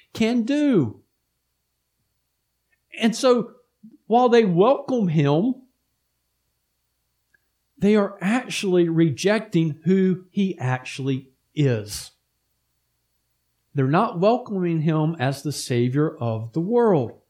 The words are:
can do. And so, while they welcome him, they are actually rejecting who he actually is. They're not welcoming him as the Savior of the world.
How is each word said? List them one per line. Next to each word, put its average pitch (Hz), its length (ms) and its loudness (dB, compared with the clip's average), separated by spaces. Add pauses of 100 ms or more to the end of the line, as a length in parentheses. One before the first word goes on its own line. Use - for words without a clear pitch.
(140)
can 233 300 0
do. 247 580 0 (2000)
And 226 160 0
so, 247 360 0 (560)
while 240 220 2
they 233 160 4
welcome 220 600 2
him, 156 480 2 (2250)
they 208 180 4
are 202 260 0
actually 180 680 0
rejecting 165 960 0
who 185 480 2
he 190 260 -2
actually 131 720 -6 (240)
is. 117 580 -2 (1600)
They're 139 100 0
not 175 340 0
welcoming 190 640 0
him 156 380 0
as 135 240 -4
the 151 80 -6
Savior 135 680 -2
of 113 360 -6
the 156 60 -4
world. 190 600 0 (100)